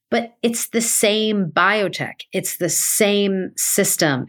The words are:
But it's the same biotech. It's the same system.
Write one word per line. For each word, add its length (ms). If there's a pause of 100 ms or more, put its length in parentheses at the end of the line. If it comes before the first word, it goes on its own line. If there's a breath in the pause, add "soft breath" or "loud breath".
(100)
But 320
it's 280
the 100
same 680
biotech. 720 (100)
It's 240
the 140
same 880
system. 720